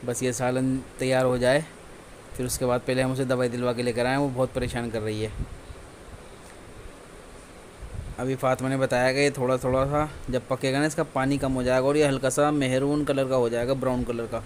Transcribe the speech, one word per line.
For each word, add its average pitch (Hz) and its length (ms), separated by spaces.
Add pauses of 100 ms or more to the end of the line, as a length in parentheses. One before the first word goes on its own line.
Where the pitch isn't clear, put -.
बस 123 180
ये 127 100
सालन 131 440 (220)
तैयार 131 260
हो 127 120
जाए, 127 260 (720)
फिर 127 80
उसके 127 200
बाद 123 160
पहले 131 200
हम 131 100
उसे 131 140
दवाई 127 240
दिलवा 123 240
के 120 100
लेकर 120 220
आएँ। 131 120
वो 143 120
बहुत 131 240
परेशान 123 380
कर 110 100
रही 107 200
है। 107 100 (3000)
अभी 131 180
फातिमा 131 320
ने 135 80
बताया 127 360
कि 139 60
ये 143 140
थोड़ा 127 240
थोड़ा 131 280
सा 147 240 (200)
जब 123 180
पकेगा 135 320
ना, 151 60
इसका 156 180 (100)
पानी 139 240
कम 135 140
हो 127 120
जाएगा 127 240
और 143 100
ये 151 80
हल्का 135 260
सा 147 220
मेहरून 143 520
कलर 135 240
का 131 60
हो 120 140
जाएगा, 120 260
ब्राउन 127 280
कलर 117 220
का। 113 200